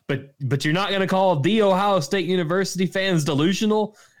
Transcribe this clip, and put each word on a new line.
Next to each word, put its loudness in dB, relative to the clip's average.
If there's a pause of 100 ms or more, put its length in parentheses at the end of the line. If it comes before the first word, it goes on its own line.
but, -6
but -2
you're 0
not 0
gonna 0
call 2
the 2
Ohio 2
State -2
University -2
fans 0
delusional, 0 (240)